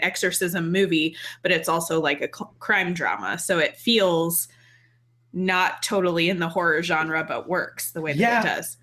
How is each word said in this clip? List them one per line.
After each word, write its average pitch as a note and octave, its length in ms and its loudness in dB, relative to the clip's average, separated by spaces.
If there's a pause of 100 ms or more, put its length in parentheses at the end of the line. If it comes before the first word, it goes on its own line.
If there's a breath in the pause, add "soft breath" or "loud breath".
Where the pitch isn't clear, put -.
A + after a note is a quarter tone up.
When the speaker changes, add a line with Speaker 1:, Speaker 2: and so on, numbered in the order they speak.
Speaker 1:
exorcism F3 680 -2
movie, E3+ 440 2 (260 loud breath)
but F#3 100 0
it's E3 160 0
also, E3 320 0
like, D3 220 0
a - 100 -4
cl-, - 280 -12
crime F#3+ 340 0
drama. G2+ 460 -4
So F3+ 180 0
it D#3 200 0
feels F3 720 2 (840 soft breath)
not F#3 480 0
totally F3 480 2
in F#3+ 80 0
the E3+ 100 0
horror E3+ 360 2
genre, D#3+ 400 0
but - 260 -6
works - 420 -4
the E3 100 -8
way D#3 100 -4
that C#3+ 80 -2
Speaker 2:
Yeah. A#3 220 4
Speaker 1:
it D#3+ 140 0
does. - 280 -8